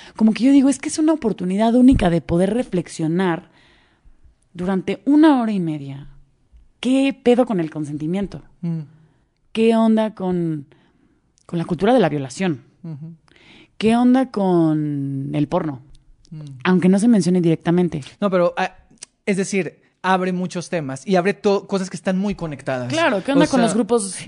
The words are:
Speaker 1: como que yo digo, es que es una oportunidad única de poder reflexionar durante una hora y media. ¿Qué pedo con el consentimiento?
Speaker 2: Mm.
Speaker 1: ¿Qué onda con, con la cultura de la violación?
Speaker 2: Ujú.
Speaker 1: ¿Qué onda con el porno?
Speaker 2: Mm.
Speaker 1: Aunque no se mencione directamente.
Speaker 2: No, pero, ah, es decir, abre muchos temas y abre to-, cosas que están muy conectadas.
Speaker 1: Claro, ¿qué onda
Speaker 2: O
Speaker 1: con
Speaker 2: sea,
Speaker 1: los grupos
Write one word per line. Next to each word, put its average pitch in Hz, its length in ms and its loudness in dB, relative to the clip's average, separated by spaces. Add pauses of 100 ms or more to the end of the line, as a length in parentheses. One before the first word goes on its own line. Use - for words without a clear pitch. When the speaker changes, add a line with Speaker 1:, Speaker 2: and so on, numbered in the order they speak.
(160)
Speaker 1:
como 220 160 4
que 202 120 -2
yo 269 80 6
digo, 277 160 6
es 269 100 0
que - 100 -10
es - 100 -6
una 320 140 2
oportunidad 220 600 0
única 254 360 4
de 165 100 2
poder 185 340 0
reflexionar 175 960 -4 (1040)
durante 190 500 -4
una 294 380 4
hora 220 100 -2
y 196 80 -2
media. 139 480 -8 (720)
¿Qué 269 400 0
pedo 240 260 4
con 202 140 -2
el 156 100 -4
consentimiento? 156 720 -6 (200)
Speaker 2:
Mm. 165 180 -6 (720)
Speaker 1:
¿Qué 226 240 2
onda 220 380 2
con, 170 520 -4 (800)
con 170 120 -6
la 165 60 -4
cultura 185 280 0
de 262 80 4
la 170 80 2
violación? 147 540 -4 (220)
Speaker 2:
Ujú. 160 300 -14 (640)
Speaker 1:
¿Qué 220 180 2
onda 247 340 2
con 151 1040 0
el 147 140 0
porno? 156 340 -4 (480)
Speaker 2:
Mm. 156 100 -16 (240)
Speaker 1:
Aunque 185 240 2
no 190 100 4
se 214 100 2
mencione 185 320 4
directamente. 165 640 0 (180)
Speaker 2:
No, 202 100 -2
pero, 175 260 0
ah, 185 200 -4 (500)
es 202 100 0
decir, 185 440 -4 (220)
abre 185 300 0
muchos 180 380 -6
temas 135 360 -8
y 190 100 2
abre 185 180 0
to-, 196 320 0
cosas 190 240 -4
que 185 60 -10
están 185 220 -4
muy 196 160 -2
conectadas. 139 560 -8
Speaker 1:
Claro, 277 340 0
¿qué 269 80 -2
onda 277 140 4
Speaker 2:
O - 20 -10
Speaker 1:
con 269 100 0
Speaker 2:
sea, 233 80 4
Speaker 1:
los 190 80 0
grupos 214 420 -2 (120)